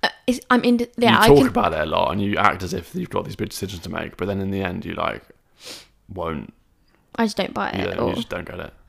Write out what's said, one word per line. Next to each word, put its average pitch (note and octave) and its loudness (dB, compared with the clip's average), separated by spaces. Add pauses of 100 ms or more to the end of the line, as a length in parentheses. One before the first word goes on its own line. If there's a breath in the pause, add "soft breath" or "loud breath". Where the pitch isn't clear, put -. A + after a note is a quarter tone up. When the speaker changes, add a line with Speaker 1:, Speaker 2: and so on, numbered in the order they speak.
Speaker 1:
Uh, F#3+ 0 (180)
it's, B3+ 0 (100)
I'm B3 4
in, A#3+ 4 (200)
yeah, A#3 6
Speaker 2:
You - 6
Speaker 1:
I G#3+ 8
Speaker 2:
talk - 10
Speaker 1:
can C4+ 6
Speaker 2:
about C#3 2
it D#2+ -2
a D#2 0
lot D#2+ 0
and G#2 -2
you G2+ 0
act F#2+ 2
as F2+ -6
if - -8
you've F3+ -6
got - -2
these G2+ -10
big G#2 -4
decisions F#2+ -8
to F2+ -10
make, E2 -8
but F#2 -2
then G2 -2
in G2 -2
the F#2+ -2
end F2+ -4
you, E2+ -6
like, D#2+ -4 (880 loud breath)
won't. E2 -6 (640)
Speaker 1:
I A#3 2
just G#3+ -4
don't - -4
buy - -4
it - -6
Speaker 2:
You - -4
Speaker 1:
at - -2 (100)
Speaker 2:
don't, - -
you - -2
Speaker 1:
all. - -2
Speaker 2:
just - -6
don't - -8
get F2+ -12
it. D#2 -12 (160)